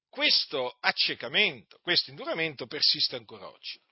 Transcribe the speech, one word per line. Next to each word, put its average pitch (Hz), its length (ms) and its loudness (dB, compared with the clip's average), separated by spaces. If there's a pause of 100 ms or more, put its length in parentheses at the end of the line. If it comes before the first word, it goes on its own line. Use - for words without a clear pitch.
questo 147 720 0
accecamento, 160 1000 0
questo 170 300 2
induramento 160 540 -4
persiste 143 500 2
ancora 104 340 -12
oggi - 300 -14 (120)